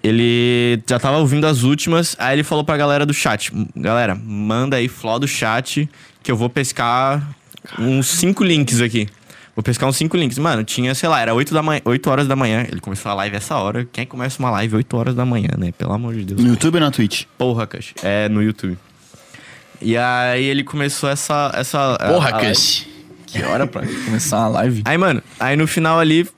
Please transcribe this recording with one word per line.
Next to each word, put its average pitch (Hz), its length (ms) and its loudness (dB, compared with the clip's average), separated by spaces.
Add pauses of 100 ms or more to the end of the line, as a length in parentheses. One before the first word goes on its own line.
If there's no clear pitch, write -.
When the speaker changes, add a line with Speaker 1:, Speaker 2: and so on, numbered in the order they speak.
Speaker 1:
Ele 120 840 2
já 123 100 2
tava 139 200 2
ouvindo 147 280 4
as 135 160 2
últimas, 165 560 2
aí 131 180 0
ele 151 60 2
falou 151 220 0
pra 151 120 0
galera 143 300 2
do 147 80 0
chat: - 380 -2 (240)
"Galera, 107 380 0
manda 110 600 -2
aí, 123 120 0
fló 113 300 -4
do 139 100 -2
chat, 135 600 -2 (340)
que - 100 -6
eu 117 40 2
vou 117 140 0
pescar 135 800 0 (500)
uns 131 300 0
cinco 196 340 2
links 147 380 2
aqui. 110 280 0 (460)
Vou 110 80 -4
pescar 127 260 0
uns 135 80 0
cinco 160 200 0
links." 135 220 0
Mano, 143 260 0
tinha, 127 300 -2
sei 170 140 -2
lá, 147 120 2
era 113 140 0
oito 143 200 0
da 156 80 2
manhã, 156 220 0
oito 123 260 0
horas 139 160 2
da 135 80 0
manhã. 120 360 0
Ele 90 100 -8
começou 101 320 -8
a - 20 -2
live 101 220 -4
essa 120 200 -4
hora. 110 360 -2
Quem 113 100 -8
é - 20 -4
que - 60 -12
começa 127 300 -6
uma 127 100 0
live 107 260 0
oito 120 200 -2
horas 123 180 0
da 123 100 0
manhã, 120 320 0
né? 175 160 -2
Pelo - 200 -4
amor 117 220 -4
de 107 100 -6
Deus. 98 180 -4
Speaker 2:
No 123 80 6
YouTube 156 240 2
ou 170 60 2
na 147 100 2
Twitch? 110 340 -2 (140)
Speaker 1:
Porra, 117 280 0
Cash. - 360 -14
É, 104 260 0
no 104 140 2
YouTube. 101 340 -2 (1040)
E 113 160 0
aí 123 480 0
ele 139 200 0
começou 143 440 -4
essa, 143 460 -2
essa, 131 400 0
a, - 140 0
Speaker 3:
Porra, 156 220 4
Speaker 1:
a - 60 -4
live. 107 180 0
Speaker 3:
Kush. - 320 0 (400)
Que - 160 -6
hora 104 240 0
pra - 160 -8 (120)
<laughs> - 100 -8
começar 113 360 -2
uma 113 80 2
live? 110 360 0
Speaker 1:
Aí, 147 140 2
mano, 170 240 2 (180)
aí 131 160 0
no 156 100 2
final 165 320 2
ali 165 400 4